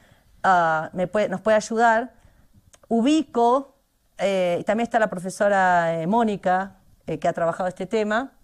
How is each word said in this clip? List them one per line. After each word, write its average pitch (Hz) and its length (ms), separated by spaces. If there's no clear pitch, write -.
ah, 165 520
me 180 140
puede, 208 220
nos 185 120
puede 214 160
ayudar, 226 560
ubico, 247 880
eh, 185 440
y - 20
también 233 220
está 233 140
la 214 100
profesora, 180 920
eh, 165 60
Mónica, 196 720
eh, 160 140
que - 80
ha 170 60
trabajado 170 360
este 185 160
tema, 214 480